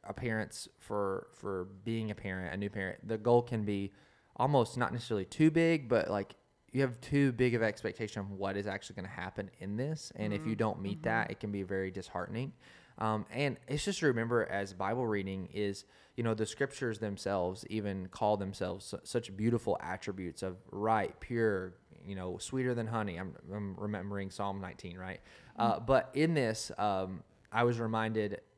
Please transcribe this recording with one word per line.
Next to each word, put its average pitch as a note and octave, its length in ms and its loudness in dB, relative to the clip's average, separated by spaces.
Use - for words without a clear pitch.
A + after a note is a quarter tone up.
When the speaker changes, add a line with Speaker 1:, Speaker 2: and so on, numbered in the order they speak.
Speaker 1:
a G2+ 80 -8
parent's, A2 560 -4
for, G2 540 -2
for F#2+ 320 -4
being A2+ 280 -2
a G2 40 -4
parent, F#2 380 -4
a - 20 -4
new G2+ 140 0
parent, G2 360 -6
the A2 120 0
goal A#2+ 240 8
can A#2 240 0
be G2 260 0
almost C3 400 4
not B2 160 0
necessarily A2 320 -2
too D#3 260 6
big, E3 380 4
but, A2+ 200 4
like, G2+ 260 0
you B2+ 80 0
have B2 220 2
too C#3+ 320 4
big B2 220 4
of A2+ 60 4
expectation G#2+ 600 -2
of G2 100 -4
what G2 240 -2
is G2+ 120 -2
actually G2 280 -6
gonna F#2 140 -8
happen F#2 400 -6
in G2+ 160 -4
this. D3 400 -4
And G#2+ 160 -2
if G2+ 140 -2
you A2+ 60 0
Speaker 2:
Mm-hmm. G#2+ 80 0
Speaker 1:
don't G#2+ 220 0
meet G2 180 -4
Speaker 2:
Mm-hmm. A#2 100 0
Speaker 1:
that, A2+ 220 2
it - 100 -8
can G#2 100 -6
be G2+ 120 -2
very F#2+ 280 -2
disheartening. G2 600 -6
Um, A2 300 0
and C3+ 280 -2
it's D3 160 -2
just G3+ 160 -2
to E3 80 2
remember A#2 380 4
as G2 280 -4
Bible G#2 340 0
reading F#2+ 460 -2
is, G2+ 300 -2
you A#2+ 80 -2
know, A2+ 100 4
the A2 120 2
scriptures A2+ 540 -2
themselves G2 720 -2
even G2 380 -4
call G#2 300 2
themselves F#2+ 480 -4
su-, - 180 -8
such A2 320 -4
beautiful A2 460 2
attributes F#2 600 -6
of F#2 140 -4
right, G#2 480 2
pure, G2+ 540 0
you G2 100 -6
know, F#2 220 -4
sweeter B2+ 360 -2
than A#2 140 -2
honey. G#2+ 300 -2
I'm, F2+ 180 -8
I'm G2+ 240 -4
remembering G2+ 540 -4
Psalm G2 300 -4
nineteen, F2+ 360 -10
right? F#2 220 -8
Uh, A#2 220 2
Speaker 2:
Mm. A#2 60 -8
Speaker 1:
but C3 280 6
in D#3+ 200 4
this, A#2 440 2
um, F#2+ 440 0
I A#2+ 140 4
was A#2 140 4
reminded A2 600 0